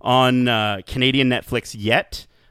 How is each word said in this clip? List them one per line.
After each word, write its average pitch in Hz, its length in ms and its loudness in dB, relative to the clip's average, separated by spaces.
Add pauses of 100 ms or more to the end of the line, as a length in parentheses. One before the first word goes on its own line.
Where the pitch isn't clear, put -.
on, 127 480 2
uh, 107 380 -2
Canadian 131 420 0
Netflix - 500 -4
yet, 113 480 -2 (240)